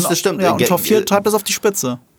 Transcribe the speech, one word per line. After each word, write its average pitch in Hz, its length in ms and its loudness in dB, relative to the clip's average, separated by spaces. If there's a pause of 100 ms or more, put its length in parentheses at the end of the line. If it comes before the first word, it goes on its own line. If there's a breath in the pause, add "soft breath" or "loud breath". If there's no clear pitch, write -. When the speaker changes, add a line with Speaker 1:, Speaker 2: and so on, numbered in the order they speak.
Speaker 1:
Und, 147 80 0
Speaker 2:
das 165 80 0
stimmt. 196 220 0
Speaker 1:
ja, 175 100 2
und - 60 0
Speaker 2:
Ge-, - 100 2
Speaker 1:
Tor 180 120 2
vier 214 180 2
Speaker 2:
ge-, 202 80 0
Speaker 1:
treibt 202 220 0
das 208 80 2
auf 208 80 -2
die - 100 -4
Spitze. 127 460 -4 (200)